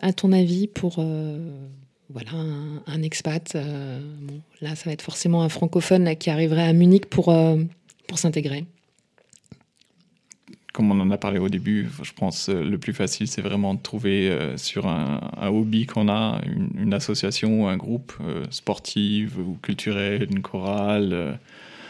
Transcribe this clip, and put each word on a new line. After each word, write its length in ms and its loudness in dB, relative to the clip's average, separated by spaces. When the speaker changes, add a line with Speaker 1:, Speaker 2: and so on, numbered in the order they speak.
Speaker 1:
à 100 2
ton 220 4
avis, 340 4
pour, 320 -4
euh, 380 -4
voilà, 240 -12
un, 520 -6
un 160 -4
expat, 540 -4
euh, 460 -6
bon, 200 -12
là, 160 -6
ça 140 -10
va 20 -4
être 120 -8
forcément 380 2
un 80 2
francophone, 540 4
là, 120 2
qui 140 -4
arriverait 380 4
à 60 6
Munich 320 10
pour, 240 2
euh, 260 8
pour 100 -4
s'intégrer ? 460 0
Speaker 2:
Comme 180 4
on 80 4
en 100 2
a 80 2
parlé 220 -2
au 80 0
début, 420 -2
je 80 -12
pense, 380 -4
euh, 120 0
le 160 -2
plus 160 -6
facile, 360 -4
c'est 120 -8
vraiment 340 0
de 60 -4
trouver, 480 0
euh, 280 -2
sur 300 -4
un, 500 -4
un 100 -2
hobby 380 2
qu'on 240 0
a, 360 0
une, 320 -4
une 160 0
association, 760 0
un 80 0
groupe, 340 -6
euh, 280 -6
sportif 880 -2
ou 240 -6
culturel, 680 -2
une 120 -2
chorale, 720 0
euh, 200 -2